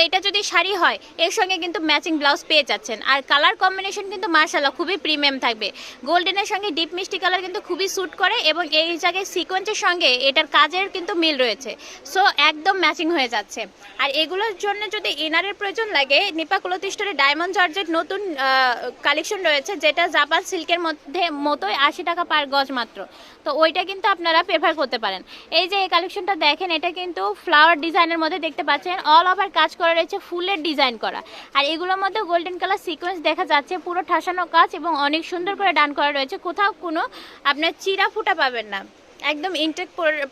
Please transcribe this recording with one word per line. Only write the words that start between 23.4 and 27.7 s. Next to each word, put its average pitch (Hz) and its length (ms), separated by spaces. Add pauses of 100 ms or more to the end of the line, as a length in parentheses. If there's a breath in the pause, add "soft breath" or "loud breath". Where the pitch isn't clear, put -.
তো 311 60 (120)
ওইটা 330 220
কিন্তু 392 240
আপনারা 339 340
প্রেফার 339 320
করতে 269 240
পারেন। 196 240 (280 loud breath)
এই 349 180
যে 392 140
এই 381 60
কালেকশনটা 370 460
দেখেন, 339 360
এটা 330 200
কিন্তু 359 320 (220)
ফ্লাওয়ার 311 360